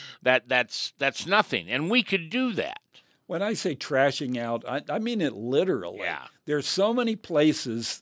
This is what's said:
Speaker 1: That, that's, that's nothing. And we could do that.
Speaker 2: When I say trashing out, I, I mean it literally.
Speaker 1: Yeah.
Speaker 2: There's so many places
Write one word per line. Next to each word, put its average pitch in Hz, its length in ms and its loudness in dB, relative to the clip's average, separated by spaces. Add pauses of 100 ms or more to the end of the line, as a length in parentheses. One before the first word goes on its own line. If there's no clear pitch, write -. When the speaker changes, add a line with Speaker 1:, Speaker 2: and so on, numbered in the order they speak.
(220)
Speaker 1:
That, 127 260 4
that's, 123 500 0
that's 139 280 -2
nothing. 151 420 2
And 143 220 -2
we 240 140 4
could 165 260 -4
do 247 220 -2
that. 87 260 -4 (480)
Speaker 2:
When 160 160 -4
I 220 120 0
say 170 200 -2
trashing 131 600 2
out, 117 320 -4
I, 131 180 -4
I 147 120 -4
mean 220 240 -2
it 135 100 2
literally. 113 680 0
Speaker 1:
Yeah. 80 260 -6 (180)
Speaker 2:
There's 147 240 -2
so 214 240 2
many 233 240 0
places 147 840 0